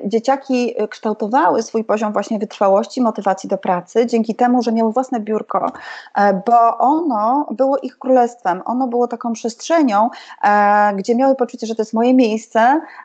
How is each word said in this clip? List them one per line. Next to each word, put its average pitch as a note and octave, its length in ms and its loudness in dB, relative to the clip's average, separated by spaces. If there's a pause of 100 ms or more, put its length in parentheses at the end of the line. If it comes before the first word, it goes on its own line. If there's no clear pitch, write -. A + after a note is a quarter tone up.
dzieciaki B3 680 -2 (140)
kształtowały A3+ 760 0
swój A3+ 200 -4
poziom G#3+ 300 -2
właśnie G3+ 260 -4
wytrwałości, G#3 640 0
motywacji G3+ 480 -2
do G3 80 -2
pracy F#3 480 -2
dzięki A3+ 300 -2
temu, B3 280 2
że A#3+ 80 -2
miały A3+ 200 0
własne B3+ 280 -4
biurko, G#3 520 -4 (440)
e, G3 300 2
bo A#3 320 4
ono C4+ 720 0
było C4+ 260 0
ich - 220 -8
królestwem, A#3+ 680 0
ono B3+ 220 -2
było A#3+ 200 0
taką A#3+ 260 -6
przestrzenią, A#3 760 0 (340)
e, G#3 520 4
gdzie G3 200 -2
miały C4+ 200 4
poczucie, A#3+ 320 -4
że A3+ 80 -6
to A3 60 -4
jest G#3+ 120 -6
moje A#3+ 200 2
miejsce, A#3 680 2 (240)